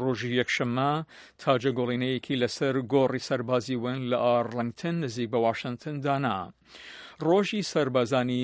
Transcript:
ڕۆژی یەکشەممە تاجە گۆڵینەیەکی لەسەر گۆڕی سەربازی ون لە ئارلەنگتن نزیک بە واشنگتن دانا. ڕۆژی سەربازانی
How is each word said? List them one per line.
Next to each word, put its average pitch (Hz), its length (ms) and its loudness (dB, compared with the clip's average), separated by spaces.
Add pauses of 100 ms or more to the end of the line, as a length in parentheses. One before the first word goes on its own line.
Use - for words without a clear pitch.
ڕۆژی 123 380 0
یەکشەممە 127 520 0 (500)
تاجە 131 360 4
گۆڵینەیەکی 127 640 -2
لەسەر 131 340 0 (160)
گۆڕی 131 360 2
سەربازی 123 560 -2
ون 127 160 -4 (120)
لە 123 120 2
ئارلەنگتن 120 800 0
نزیک 120 280 -4
بە 123 120 2
واشنگتن 120 560 -2
دانا. 135 400 0 (880)
ڕۆژی 196 440 2
سەربازانی 127 720 2